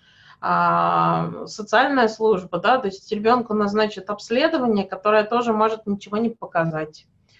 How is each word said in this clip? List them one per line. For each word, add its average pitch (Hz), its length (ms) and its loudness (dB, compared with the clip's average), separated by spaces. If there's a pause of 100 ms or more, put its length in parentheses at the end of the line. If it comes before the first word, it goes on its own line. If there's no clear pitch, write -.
(420)
а, 170 1040 0
социальная 233 600 2
служба, 208 500 0
да, 220 200 2
то 233 80 -4
есть - 260 -8
ребенку 226 400 0
назначат 208 560 -2
обследование, 233 800 0
которое 214 380 2
тоже 233 280 0
может 220 340 0
ничего 202 300 -6
не 226 140 0
показать. 160 760 -4 (340)